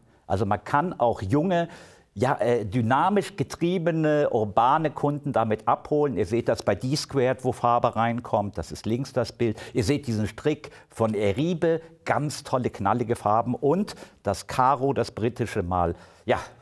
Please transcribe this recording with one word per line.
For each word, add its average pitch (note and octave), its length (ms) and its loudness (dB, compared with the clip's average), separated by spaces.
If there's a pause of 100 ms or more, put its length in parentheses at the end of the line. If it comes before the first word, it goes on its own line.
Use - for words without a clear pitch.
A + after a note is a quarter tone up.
(280)
Also G2 180 0
man G2+ 200 0
kann D#3 340 0
auch A#2 220 2
junge, E3 480 0 (460)
ja, B2 200 0
äh, A#2 300 0
dynamisch C3 720 0
getriebene, D#3+ 920 0
urbane A#2+ 600 2
Kunden C#3+ 400 -4
damit A2 360 0
abholen. D3 500 0
Ihr G2+ 80 0
seht A#2 240 0
das A#2+ 140 -2
bei G#2 120 2
D C3 220 -2
squared, C3 480 0
wo B2+ 80 0
Farbe A#2+ 420 2
reinkommt. A2+ 640 -2
Das - 160 -8
ist - 120 -12
links A#2+ 280 -2
das A#2 180 -2
Bild. A2+ 300 -2 (120)
Ihr A2 120 0
seht C#3+ 220 0
diesen G#2+ 200 0
Strick - 440 -4 (180)
von A2+ 240 0
Eribe. D#3 680 0 (220)
Ganz C#3 400 -2
tolle, B2+ 280 -2
knallige A2+ 440 0
Farben. A2+ 400 0
Und E3+ 400 0 (280)
das G2 240 -4
Karo, C3+ 440 2
das A#2 200 -2
britische, A2 520 -2
mal, F2 320 0 (300)
ja, A#2+ 140 2 (220)